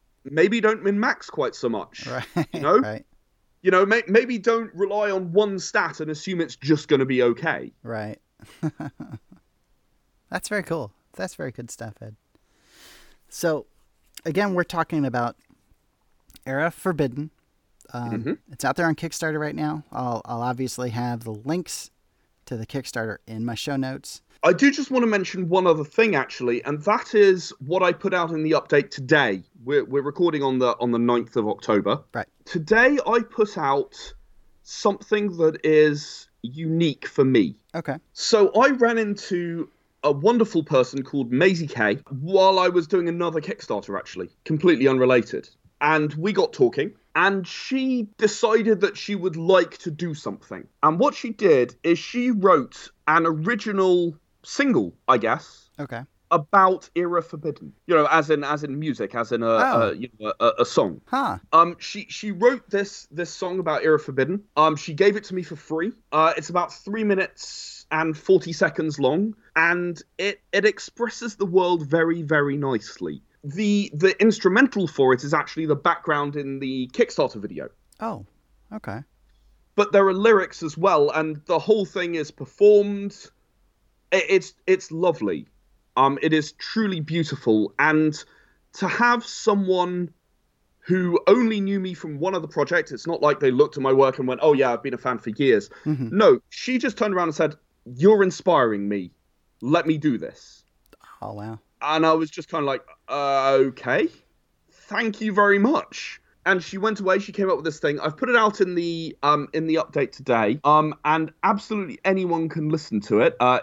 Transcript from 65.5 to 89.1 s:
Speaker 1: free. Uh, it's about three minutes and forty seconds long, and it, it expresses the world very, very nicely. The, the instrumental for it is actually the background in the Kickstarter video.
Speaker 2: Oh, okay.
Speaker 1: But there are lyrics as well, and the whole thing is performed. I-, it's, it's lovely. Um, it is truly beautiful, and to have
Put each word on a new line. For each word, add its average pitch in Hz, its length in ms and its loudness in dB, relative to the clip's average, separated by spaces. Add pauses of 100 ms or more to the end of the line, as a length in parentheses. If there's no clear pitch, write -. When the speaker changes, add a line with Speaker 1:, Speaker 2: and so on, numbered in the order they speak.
Speaker 1:
free. 165 340 -6 (200)
Uh, 160 260 4
it's 147 120 -12
about 170 240 -2
three 214 300 -8
minutes - 720 -4 (160)
and 156 280 -2
forty 175 340 2
seconds 156 480 -2
long, 170 340 0 (220)
and 175 460 0 (160)
it, 190 240 -6 (100)
it 202 140 0
expresses - 720 -4
the 196 80 -2
world 175 420 2
very, 165 340 0
very 147 360 0
nicely. 113 640 -6 (240)
The, 202 480 0
the 180 280 2
instrumental 208 680 2
for 131 260 4
it 123 100 -2
is 143 100 -4
actually 160 340 -4
the 147 100 2
background 147 580 -2
in 139 240 -8
the 131 320 -6
Kickstarter 170 480 0
video. 78 300 -10 (320)
Speaker 2:
Oh, 180 240 -8 (480)
okay. 120 260 -12 (760)
Speaker 1:
But 208 180 2
there 196 120 8
are 190 80 4
lyrics 196 500 2
as 151 140 -8
well, 160 340 4
and 156 340 -4
the 165 140 0
whole 208 260 2
thing 175 300 -6
is 151 140 -4
performed. 202 840 2 (960)
I-, 185 160 2
it's, 185 260 0 (120)
it's 185 260 0
lovely. 151 560 -2 (480)
Um, 135 260 2
it 156 120 0
is 151 200 -2
truly 202 460 -4
beautiful, 147 800 -2
and 156 420 2 (520)
to 190 160 -6
have 240 360 0